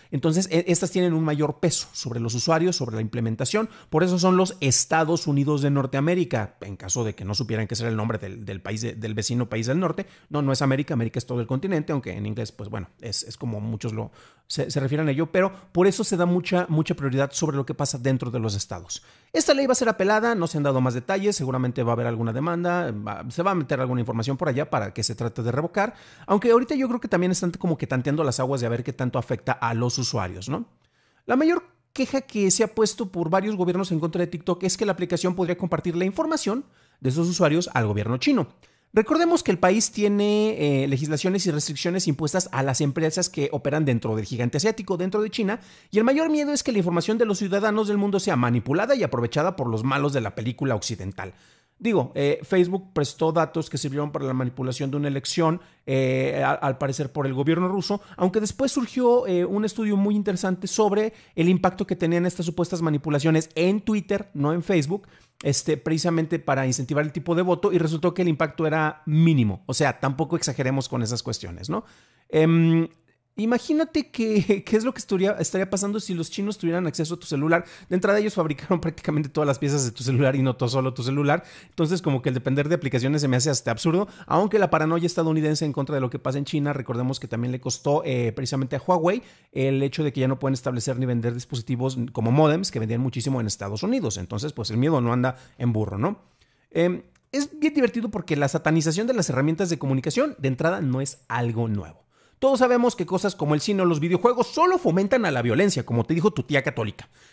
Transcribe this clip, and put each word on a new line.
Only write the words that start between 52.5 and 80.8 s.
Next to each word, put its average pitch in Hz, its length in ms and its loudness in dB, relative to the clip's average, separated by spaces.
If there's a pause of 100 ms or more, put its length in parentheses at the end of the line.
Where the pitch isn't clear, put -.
prestó 160 400 -2
datos 160 360 -2
que 143 100 -4
sirvieron 147 320 -4
para 139 140 -4
la 131 80 -2
manipulación 127 580 -4
de 139 40 -4
una 147 120 -2
elección, 160 520 0 (260)
eh, 135 600 0
a-, 135 60 2
al 139 260 -2
parecer 139 340 -4
por 147 140 -4
el 135 80 -2
gobierno 160 340 0
ruso, 196 320 -2 (160)
aunque 185 240 2
después 220 320 0
surgió, 247 540 2
eh, 180 180 2
un 196 220 0
estudio 208 320 0
muy 202 180 2
interesante 190 520 -2
sobre 214 460 2 (220)
el 165 140 4
impacto 185 380 2
que 180 80 -2
tenían 170 320 2
estas 175 180 -4
supuestas 170 380 -2
manipulaciones 156 720 2
en 185 260 2
Twitter, 202 520 -2
no 147 200 0
en 175 80 -2
Facebook, 175 460 0 (340)
este, 143 340 2
precisamente 160 640 0
para 135 280 0
incentivar 139 360 0
el 151 80 -6
tipo 170 240 -2
de 170 60 4
voto, 185 320 2
y 180 60 6
resultó 165 340 0
que 185 80 -2
el 175 80 2
impacto 156 360 0
era 156 400 0
mínimo. 151 600 4
O 135 80 -4
sea, 135 260 0
tampoco 143 380 -2
exageremos 135 500 -2
con 123 140 -4
esas 113 200 -4
cuestiones, 87 480 -8
¿no? 170 140 -4 (460)
Em, 165 580 4 (480)
imagínate 294 760 0
que, 214 520 2
<laughs> - 20 -14
qué - 120 2
es 220 80 0
lo 254 80 -2
que - 60 -12
esturia-, 196 400 0
estaría 190 280 -2
pasando 202 320 -2
si 196 140 -6
los 165 160 -4
chinos 202 300 -6
tuvieran 170 260 0
acceso 160 300 -4
a 175 40 -8
tu - 60 -18
celular. 160 400 2 (240)
De 185 60 0
entrada, 202 240 4
ellos 208 160 -2
fabricaron 160 440 0
<laughs> - 20 -10
prácticamente 156 460 -2
todas 151 200 0
las 139 100 0
piezas 143 260 0
de 120 80 -2
tu 120 120 -10
celular 131 320 2
y 131 80 2
no 131 120 2
to-, 127 140 0
solo 131 240 0